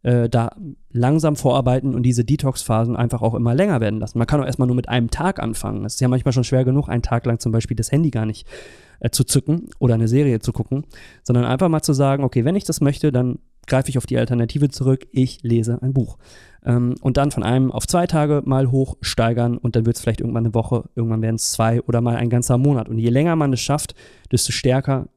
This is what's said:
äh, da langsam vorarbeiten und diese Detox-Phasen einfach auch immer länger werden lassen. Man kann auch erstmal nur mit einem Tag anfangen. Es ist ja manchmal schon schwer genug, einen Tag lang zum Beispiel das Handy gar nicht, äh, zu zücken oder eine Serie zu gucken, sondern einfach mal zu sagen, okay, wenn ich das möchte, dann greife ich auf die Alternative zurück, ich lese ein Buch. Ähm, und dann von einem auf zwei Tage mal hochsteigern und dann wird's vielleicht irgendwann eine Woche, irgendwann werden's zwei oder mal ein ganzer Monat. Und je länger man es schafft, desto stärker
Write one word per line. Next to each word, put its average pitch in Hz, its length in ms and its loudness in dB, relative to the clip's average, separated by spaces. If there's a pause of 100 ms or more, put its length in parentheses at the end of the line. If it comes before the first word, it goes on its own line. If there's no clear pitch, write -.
äh, 120 280 2
da 117 240 0 (360)
langsam 147 440 2
vorarbeiten 131 600 2
und 123 100 -2
diese 120 200 2
Detox-Phasen 120 720 0
einfach 120 240 -2
auch 113 140 0
immer 120 200 0
länger 170 260 2
werden 107 200 -2
lassen. 113 180 -6
Man 117 80 2
kann 147 140 0
auch 127 60 -4
erstmal 127 220 0
nur 123 80 2
mit 120 120 -4
einem 117 220 0
Tag 185 320 -4
anfangen. 104 420 -6
Es 107 100 -8
ist - 60 -8
ja 127 80 2
manchmal 127 240 0
schon 123 120 2
schwer 131 200 0
genug, 135 240 0
einen 120 140 -2
Tag - 240 -2
lang 117 140 0
zum 113 120 -2
Beispiel 113 240 -2
das 110 140 -4
Handy 151 200 2
gar 110 140 -4
nicht, 107 220 -8 (540)
äh, 110 100 0
zu - 140 0
zücken - 440 0 (100)
oder 120 160 2
eine 113 140 2
Serie 127 300 2
zu 113 140 -4
gucken, 135 340 -4 (360)
sondern 123 220 2
einfach 131 240 2
mal 156 140 2
zu 151 100 0
sagen, 139 300 2
okay, 120 220 0
wenn 160 100 2
ich 208 100 -2
das - 160 -4
möchte, 143 320 2
dann 123 260 0 (280)
greife 131 220 0
ich 127 100 -2
auf - 80 -4
die 123 120 -2
Alternative 120 500 0
zurück, 131 420 0
ich 131 320 -2
lese 117 400 0
ein 131 120 -2
Buch. 120 240 -2 (460)
Ähm, 120 360 2
und 131 160 0
dann 143 140 2
von 113 120 -4
einem 131 300 2
auf - 140 -6
zwei 175 200 2
Tage 147 380 0
mal 135 260 2
hochsteigern 120 840 0
und 117 180 -4
dann 113 120 2
wird's 117 140 0
vielleicht 113 200 -4
irgendwann 117 240 -2
eine 113 100 -2
Woche, 117 300 0 (100)
irgendwann 113 280 -2
werden's 113 300 -2
zwei 113 280 2
oder 117 220 0
mal 120 140 0
ein 120 120 -2
ganzer 123 300 2
Monat. 131 320 2
Und 113 80 -4
je 113 100 0
länger 151 280 2
man 143 160 2
es 120 80 -2
schafft, - 340 -4 (360)
desto 120 220 0
stärker 131 640 0